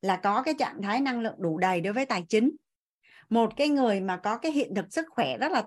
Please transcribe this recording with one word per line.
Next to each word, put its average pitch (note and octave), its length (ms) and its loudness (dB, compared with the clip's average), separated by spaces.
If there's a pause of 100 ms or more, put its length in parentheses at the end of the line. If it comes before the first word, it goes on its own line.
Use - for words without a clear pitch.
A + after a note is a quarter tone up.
là G3 160 2
có G#3 260 2
cái D#4 160 -2
trạng A3+ 240 -4
thái G#3 180 0
năng B3+ 200 0
lượng A3+ 180 -4
đủ E3 200 -2
đầy F3+ 220 2
đối F#3+ 120 -2
với C4 140 -2
tài F#3+ 220 -4
chính. A#3 280 2 (720)
Một A3+ 280 2
cái C#4+ 120 2
người B3 320 2
mà F#3 160 -2
có G#3+ 220 -2
cái D#4+ 140 -2
hiện C#4 220 -2
thực F3+ 180 -4
sức D#4+ 180 -2
khỏe C3 280 -2
rất C#4+ 140 -2
là A#3+ 140 0